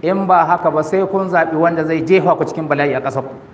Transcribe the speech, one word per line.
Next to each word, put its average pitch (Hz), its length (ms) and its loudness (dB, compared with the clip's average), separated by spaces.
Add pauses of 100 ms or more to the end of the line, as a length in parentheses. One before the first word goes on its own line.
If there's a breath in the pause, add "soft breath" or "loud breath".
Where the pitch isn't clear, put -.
In 190 240 -2
ba 175 200 4
haka 170 260 0
ba, 151 120 0
sai 190 220 0
kun 190 240 -2
zaɓi 160 240 0
wanda 165 320 0
zai 160 160 -2
jefa 170 340 4
ku 165 100 -2
cikin 160 220 -8
bala'i 143 280 0
a 127 60 -4
ƙasar 131 200 -4
ku. 131 140 -12 (180)